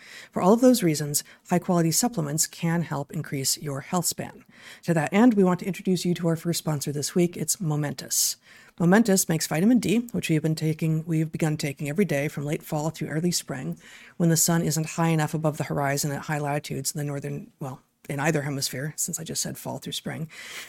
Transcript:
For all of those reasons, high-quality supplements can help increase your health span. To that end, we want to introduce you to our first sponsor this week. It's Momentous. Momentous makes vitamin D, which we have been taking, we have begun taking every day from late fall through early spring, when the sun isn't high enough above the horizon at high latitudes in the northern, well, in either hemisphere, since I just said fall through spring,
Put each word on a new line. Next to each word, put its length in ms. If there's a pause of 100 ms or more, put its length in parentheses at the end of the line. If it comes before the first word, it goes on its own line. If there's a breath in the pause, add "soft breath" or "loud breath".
(320 loud breath)
For 100
all 100
of 80
those 220
reasons, 420 (240 loud breath)
high-quality 440
supplements 540
can 360
help 280
increase 460
your 240
health 240
span. 400 (380 loud breath)
To 100
that 220
end, 180
we 120
want 160
to 60
introduce 380
you 80
to 160
our 80
first 220
sponsor 340
this 220
week. 240
It's 200
Momentous. 760 (420 soft breath)
Momentous 520
makes 160
vitamin 320
D, 340
which 160
we 60
have 80
been 120
taking, 520
we 140
have 120
begun 240
taking 320
every 160
day 240
from 160
late 180
fall 280
through 180
early 220
spring, 480 (400 loud breath)
when 100
the 80
sun 240
isn't 300
high 180
enough 240
above 240
the 80
horizon 480
at 140
high 120
latitudes 560
in 40
the 60
northern, 460 (100)
well, 200 (280)
in 100
either 240
hemisphere, 540
since 240
I 40
just 160
said 160
fall 220
through 140
spring, 360 (400 loud breath)